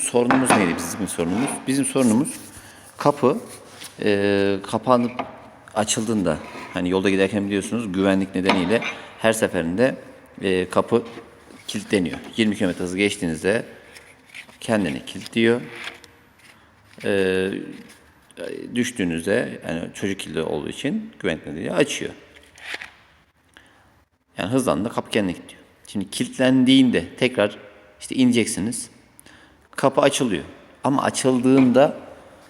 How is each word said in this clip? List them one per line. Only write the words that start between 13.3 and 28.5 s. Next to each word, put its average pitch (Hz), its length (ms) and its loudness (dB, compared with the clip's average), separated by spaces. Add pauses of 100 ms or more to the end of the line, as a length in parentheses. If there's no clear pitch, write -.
kendini 87 440 -2
kilitliyor. 117 560 0 (1400)
E, 95 460 0 (1200)
düştüğünüzde, 98 920 -2
yani 85 260 -6
çocuk 98 260 -6
kilidi 80 220 -6
olduğu 78 260 -4
için 190 520 -6
güvenlik 85 260 -4
nedeniyle 80 260 -8
açıyor. - 400 -2 (2250)
Yani 101 120 -4
hızlandığında 113 380 0
kapı - 220 -8
kendine 101 220 0
kilitliyor. - 300 -16 (260)
Şimdi 95 220 -6
kilitlendiğinde 127 1040 4
tekrar 104 420 0 (420)
işte - 140 -10
ineceksiniz. - 760 0 (800)